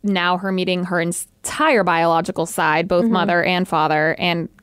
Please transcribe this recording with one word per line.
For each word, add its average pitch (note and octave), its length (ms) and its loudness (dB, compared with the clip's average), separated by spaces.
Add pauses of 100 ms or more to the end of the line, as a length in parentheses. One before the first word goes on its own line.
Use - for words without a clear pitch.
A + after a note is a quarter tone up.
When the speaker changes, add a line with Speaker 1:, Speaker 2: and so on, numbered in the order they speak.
Speaker 1:
now F#3 360 0
her F#3+ 120 -4
meeting F3+ 340 -2
her F3+ 160 -2
entire G#3+ 840 -2
biological E3 640 0
side, E3 420 0
both F3+ 160 2
Speaker 2:
Mm-hmm. A3+ 100 2
Speaker 1:
mother F3 300 2
and F3+ 240 0
father D#3 500 0
and E3+ 300 -2 (140)